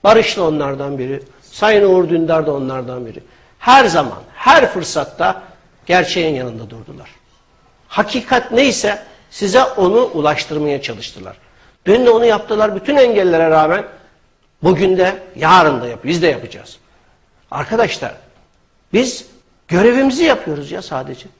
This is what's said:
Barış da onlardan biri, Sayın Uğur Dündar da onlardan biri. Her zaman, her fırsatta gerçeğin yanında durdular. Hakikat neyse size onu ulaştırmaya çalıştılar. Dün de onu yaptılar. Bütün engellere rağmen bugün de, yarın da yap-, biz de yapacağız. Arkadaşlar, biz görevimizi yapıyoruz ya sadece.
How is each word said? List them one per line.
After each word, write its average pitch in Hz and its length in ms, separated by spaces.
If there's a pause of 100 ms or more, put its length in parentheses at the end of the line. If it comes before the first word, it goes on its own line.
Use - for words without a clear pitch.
Barış 220 320
da 196 60
onlardan 143 560
biri, 135 240 (300)
Sayın 208 320
Uğur 185 240
Dündar 160 380
da 151 80
onlardan 131 520
biri. - 160 (360)
Her 262 260
zaman, 156 380 (120)
her 269 380
fırsatta 170 720 (440)
gerçeğin 170 480
yanında 117 360
durdular. 104 400 (800)
Hakikat 240 640
neyse 226 500 (280)
size 208 340
onu 220 400
ulaştırmaya 151 800
çalıştılar. 98 540 (500)
Dün 240 200
de 240 40
onu 226 140
yaptılar. 214 520
Bütün 285 200
engellere 185 540
rağmen 160 340 (760)
bugün 185 360
de, 185 240 (140)
yarın 156 440
da 120 80
yap-, 117 160
biz 165 180
de 180 40
yapacağız. - 500 (760)
Arkadaşlar, 180 640 (760)
biz 247 320 (440)
görevimizi 254 560
yapıyoruz 147 460
ya - 120
sadece. 131 440 (140)